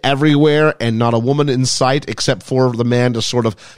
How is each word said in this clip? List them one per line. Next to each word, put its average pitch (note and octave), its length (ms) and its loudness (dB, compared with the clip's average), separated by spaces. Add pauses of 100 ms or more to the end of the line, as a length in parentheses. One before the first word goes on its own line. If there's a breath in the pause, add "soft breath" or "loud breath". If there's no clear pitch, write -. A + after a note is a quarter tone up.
everywhere D3 800 2
and A2+ 180 -2
not A#2 160 2
a A2+ 40 0
woman C#3+ 300 0
in C3 180 0
sight C3+ 420 -2
except - 340 -4
for C3 300 0
the A#2 120 -2
man B2 300 0
to A2+ 80 -4
sort A#2+ 240 -2
of G#2+ 80 -2 (240 loud breath)